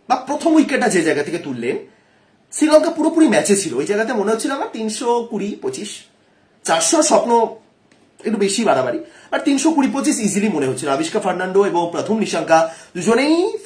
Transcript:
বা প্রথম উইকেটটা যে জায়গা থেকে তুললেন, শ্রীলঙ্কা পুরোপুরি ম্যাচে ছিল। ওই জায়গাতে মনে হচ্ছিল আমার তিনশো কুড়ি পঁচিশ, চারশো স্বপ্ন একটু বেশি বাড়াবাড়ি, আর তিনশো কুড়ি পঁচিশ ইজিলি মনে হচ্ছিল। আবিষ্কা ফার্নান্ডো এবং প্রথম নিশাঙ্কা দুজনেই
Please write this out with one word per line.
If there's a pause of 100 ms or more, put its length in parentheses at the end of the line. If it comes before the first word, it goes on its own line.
বা
প্রথম
উইকেটটা
যে
জায়গা
থেকে
তুললেন, (760)
শ্রীলঙ্কা
পুরোপুরি
ম্যাচে
ছিল।
ওই
জায়গাতে
মনে
হচ্ছিল
আমার
তিনশো (220)
কুড়ি (120)
পঁচিশ, (760)
চারশো
স্বপ্ন (960)
একটু
বেশি
বাড়াবাড়ি, (320)
আর
তিনশো
কুড়ি
পঁচিশ
ইজিলি
মনে
হচ্ছিল।
আবিষ্কা
ফার্নান্ডো
এবং
প্রথম
নিশাঙ্কা (220)
দুজনেই